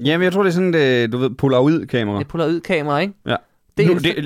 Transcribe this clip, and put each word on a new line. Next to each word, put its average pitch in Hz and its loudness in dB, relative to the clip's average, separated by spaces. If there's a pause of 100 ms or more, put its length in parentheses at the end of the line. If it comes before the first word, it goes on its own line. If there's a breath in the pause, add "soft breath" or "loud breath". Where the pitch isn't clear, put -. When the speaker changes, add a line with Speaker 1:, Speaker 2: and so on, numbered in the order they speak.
Speaker 1:
Ja, 156 2
men 180 2
jeg 180 2
tror, 202 2
det 190 2
er 165 0
sådan 180 0
et, 165 2 (260)
øh, 110 -4
du 123 -4
ved, 131 0
polaroid-kamera. 127 0
Speaker 2:
Et - -8
polaroid-kamera, 160 -2
ikke? 196 -4 (120)
Speaker 1:
Ja. - -2 (400)
Speaker 2:
Det - 2
er - 4
Speaker 1:
Nu, 180 4
Speaker 2:
Insta- 156 -2